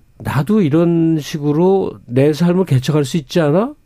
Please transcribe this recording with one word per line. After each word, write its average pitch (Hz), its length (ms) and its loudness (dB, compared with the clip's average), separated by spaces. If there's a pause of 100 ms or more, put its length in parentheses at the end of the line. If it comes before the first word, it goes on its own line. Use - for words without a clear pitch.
(200)
"나도 139 420 -2
이런 165 580 2
식으로 160 760 -2 (120)
내 135 260 2
삶을 175 340 0
개척할 139 400 0
수 151 120 -4
있지 165 220 -4
않아?" 175 340 0 (120)